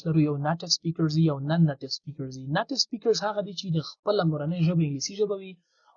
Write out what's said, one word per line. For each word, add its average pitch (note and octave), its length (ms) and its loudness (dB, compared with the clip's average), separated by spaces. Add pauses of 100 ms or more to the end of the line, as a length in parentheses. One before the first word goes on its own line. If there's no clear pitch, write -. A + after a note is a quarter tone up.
لرو، D#3+ 140 4
یو D3 180 4
native E3 400 -2
speakers E3 360 0
دي، D#3+ 160 4
یو C#3 100 -2
non D#3+ 300 2
native C3+ 280 -8
speakers C3+ 360 -10
دي. C3 120 -14
native G#3+ 400 -2
speakers A3 400 0
هغه G#3 160 -2
دي F#3+ 180 -10
چې G3 60 -10 (100)
د - 40 2
خپله G#3 440 -2
مورنۍ D#3 380 0
ژبه E3 220 4
انګلیسي C#3+ 320 -4
ژبه G3+ 200 0
وي، F#3+ 160 -14 (440)